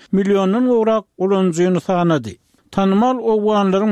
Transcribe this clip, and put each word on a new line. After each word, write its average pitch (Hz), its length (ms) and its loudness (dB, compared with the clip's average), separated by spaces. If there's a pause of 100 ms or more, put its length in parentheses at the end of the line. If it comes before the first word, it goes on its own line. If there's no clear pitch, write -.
(120)
milliondan 196 560 0
gowrak 220 360 0 (140)
ulanjyny 185 640 0
sanady. 165 520 -2 (380)
Tanymal 202 460 0 (140)
owganlaryň 208 600 0